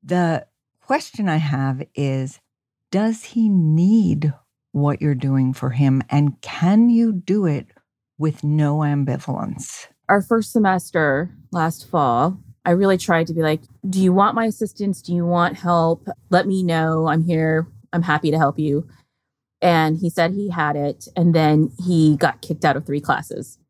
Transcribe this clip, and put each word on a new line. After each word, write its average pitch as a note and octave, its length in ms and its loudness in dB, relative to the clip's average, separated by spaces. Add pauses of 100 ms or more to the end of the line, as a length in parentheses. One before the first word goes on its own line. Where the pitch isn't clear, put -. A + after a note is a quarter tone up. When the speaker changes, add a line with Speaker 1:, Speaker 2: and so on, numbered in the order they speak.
Speaker 1:
The E3+ 420 0 (360)
question C4 460 -4
I D#3+ 100 0
have C3+ 460 -2 (120)
is, C3+ 440 -4 (520)
does A3 340 -2
he A3+ 240 0
need E3 840 2 (380)
what C#3+ 300 0
you're D3 140 0
doing C3+ 380 0
for C3 180 -6
him? C3+ 380 2
And C#3+ 320 0
can G#3 480 2
you A#3 220 2
do F#3+ 340 -2
it D3 220 -2 (500)
with D3+ 260 -4
no D3 340 2
ambivalence? - 1080 -4 (200)
Speaker 2:
Our G3+ 140 4
first A3 320 -2
semester F3 840 0 (160)
last E3 380 -4
fall, C#3+ 500 0 (240)
I F3+ 80 0
really F#3+ 260 2
tried E3 300 0
to E3+ 60 -6
be E3 80 -2
like, D#3 220 0 (260)
"Do F#3+ 120 -2
you F#3 120 4
want G3 220 4
my A3+ 100 0
assistance? G#3 560 -6
Do F3 120 -6
you F3 120 0
want F3 320 0
help? E3 500 0 (220)
Let F#3 180 2
me F#3+ 160 -2
know. D#3+ 440 0
I'm D#3+ 160 0
here. D#3+ 440 0 (240)
I'm E3+ 120 -2
happy D#3 280 0
to D#3 60 0
help D3 220 0
you." D3+ 280 -2 (720)
And D#3+ 360 2
he F3 120 -2
said E3+ 220 -2
he G3+ 180 -6
had D#3 260 -2
it. C#3+ 400 -6
And E3+ 180 4
then D#3 380 4 (120)
he D#3+ 320 4
got C#3 260 -2
kicked - 220 -8
out C#3+ 140 2
of D3 80 -8
three C#3+ 160 -4
classes - 560 -6 (120)